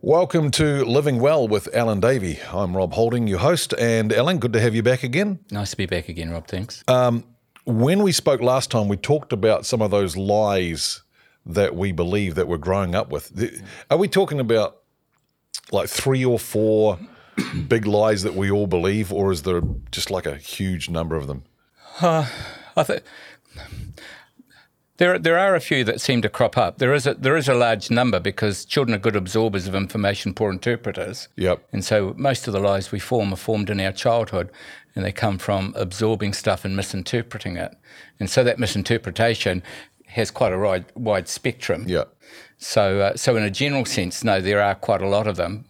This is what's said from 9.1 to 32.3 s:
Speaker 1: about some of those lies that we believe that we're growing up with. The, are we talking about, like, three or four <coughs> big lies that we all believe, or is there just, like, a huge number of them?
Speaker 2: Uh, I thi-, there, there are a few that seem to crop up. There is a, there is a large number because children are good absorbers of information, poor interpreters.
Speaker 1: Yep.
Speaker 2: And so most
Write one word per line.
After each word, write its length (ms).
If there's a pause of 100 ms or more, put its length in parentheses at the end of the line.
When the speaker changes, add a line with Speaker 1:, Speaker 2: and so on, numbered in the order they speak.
Speaker 1:
about 340
some 160
of 80
those 260
lies 840 (420)
that 300
we 180
believe 440
that 100
we're 120
growing 360
up 160
with. 240
The, 260 (300)
are 80
we 80
talking 320
about, 380 (960)
like, 160
three 360
or 140
four 600 (340)
<coughs> 360
big 160
lies 380
that 140
we 160
all 160
believe, 440
or 200
is 100
there 200 (280)
just, 220
like, 140
a 100
huge 520
number 280
of 100
them? 160 (580)
Speaker 2:
Uh, 280 (480)
I 80
thi-, 160 (2000)
there, 180
there 220
are 160
a 60
few 240
that 160
seem 220
to 60
crop 300
up. 200
There 140
is 140
a, 80
there 220
is 120
a 60
large 340
number 300
because 460
children 320
are 20
good 160
absorbers 540
of 80
information, 580
poor 160
interpreters. 840
Speaker 1:
Yep. 360
Speaker 2:
And 120
so 320
most 320